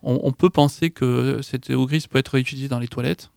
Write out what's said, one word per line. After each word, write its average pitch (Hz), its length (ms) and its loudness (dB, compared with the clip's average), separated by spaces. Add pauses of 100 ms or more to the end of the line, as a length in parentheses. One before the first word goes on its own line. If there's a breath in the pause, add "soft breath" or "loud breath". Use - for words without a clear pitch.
on, 127 180 0
on 135 100 0
peut 180 180 4
penser 151 420 2
que 123 500 0
cette - 280 -10
eau 131 160 2
grise 147 220 -2
peut 131 120 0
être 135 100 -4
réutilisée 135 380 -2
dans 123 120 -4
les 120 100 -6
toilettes. 135 480 -6